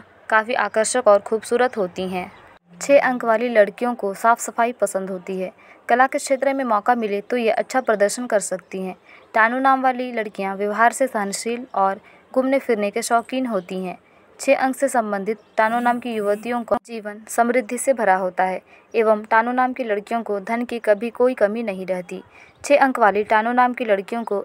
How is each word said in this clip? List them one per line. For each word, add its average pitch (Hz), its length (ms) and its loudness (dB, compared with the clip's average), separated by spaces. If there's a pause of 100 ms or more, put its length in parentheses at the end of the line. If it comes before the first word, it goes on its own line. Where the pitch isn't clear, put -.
(280)
काफ़ी 220 280 2
आकर्षक 220 520 0
और 202 120 8
खूबसूरत 240 560 0
होती 185 320 -4
हैं। 185 220 -8 (500)
छः 277 200 6
अंक 247 240 0
वाली 226 240 2
लड़कियों 226 460 2
को 202 200 -4
साफ 233 260 2
सफाई 233 320 -2
पसंद 190 380 -2
होती 185 300 -8
है। 185 120 -8 (360)
कला 247 180 4
के 285 120 -2
क्षेत्र 269 360 -2
में 269 100 -4
मौका 226 300 0
मिले 208 260 -2
तो 247 160 -6
ये 226 140 0
अच्छा - 300 -2
प्रदर्शन 214 460 0
कर 220 140 0
सकती 185 420 -8
हैं। 185 140 -10 (380)
तानू 226 240 2
नाम 262 240 2
वाली 254 300 -2
लड़कियां 202 440 -6
व्यवहार 208 360 2
से 262 140 0
सहनशील 233 680 -6
और 196 260 0 (340)
घूमने 262 240 2
फिरने 208 320 -2
के 233 120 -4
शौकीन 247 440 -2
होती 185 380 -4
हैं। 180 140 -10 (420)
छः 269 160 4
अंक 262 200 0
से 277 120 0
संबंधित 214 500 -2 (180)
तानू 220 240 2
नाम 240 200 0
की 240 140 -6
युवतियों 214 500 -2
का 214 120 0 (100)
जीवन 214 420 -12
समृद्धि 240 500 0
से 269 140 2
भरा 214 240 2
होता 185 280 0
है 185 160 -4 (340)
एवं 214 300 2
तानू 233 280 2
नाम 254 200 0
की 254 120 -6
लड़कियों 220 380 -4
को 208 180 -4
धन 226 240 -4
की 240 140 -6
कभी 233 320 0
कोई 247 240 2
कमी 220 280 0
नहीं 190 240 -8
रहती। 180 360 -6 (420)
छः 285 140 4
अंक 262 200 2
वाली 208 260 4
तानू 220 280 2
नाम 247 220 2
की 254 100 -6
लड़कियों 214 400 -2
को 202 200 -2